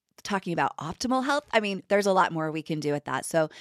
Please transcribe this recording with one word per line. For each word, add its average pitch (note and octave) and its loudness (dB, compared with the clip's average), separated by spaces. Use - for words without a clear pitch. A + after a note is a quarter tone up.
talking F#3 -2
about D3+ 0
optimal B3 -2
health, C#4+ 0
I A3+ 4
mean, G3 -2
there's G3+ 2
a G3 4
lot F#3 4
more D#3 -2
we D#3 -4
can D#3 -4
do D3 0
with D3 -2
that. C3 -4
So D#3 0